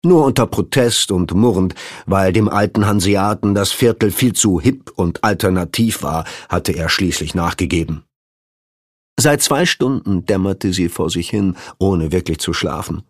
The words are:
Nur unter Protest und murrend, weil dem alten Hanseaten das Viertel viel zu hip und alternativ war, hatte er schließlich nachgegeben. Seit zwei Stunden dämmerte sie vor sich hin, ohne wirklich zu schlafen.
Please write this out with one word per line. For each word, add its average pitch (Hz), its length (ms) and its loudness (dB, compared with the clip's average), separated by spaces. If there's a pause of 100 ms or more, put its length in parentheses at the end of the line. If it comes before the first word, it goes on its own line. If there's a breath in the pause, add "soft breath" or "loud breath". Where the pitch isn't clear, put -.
Nur 165 200 6
unter 123 200 2
Protest 117 680 0
und 90 220 -2
murrend, 95 400 2 (320 loud breath)
weil 95 280 2
dem 107 160 2
alten 104 360 0
Hanseaten 101 720 0
das 101 160 0
Viertel 113 400 2
viel 120 220 0
zu 92 260 2
hip - 360 -2
und 87 280 -2
alternativ 95 800 0
war, 78 220 -4 (240 loud breath)
hatte 87 240 0
er 82 160 -4
schließlich 82 440 -2
nachgegeben. 82 720 -2 (1120)
Seit 147 240 2
zwei 156 240 2
Stunden 120 600 -2
dämmerte 95 480 0
sie 87 160 0
vor 85 200 -4
sich 87 200 -4
hin, 98 260 0 (240 loud breath)
ohne 90 320 2
wirklich 85 280 -2
zu - 140 -6
schlafen. 80 560 -6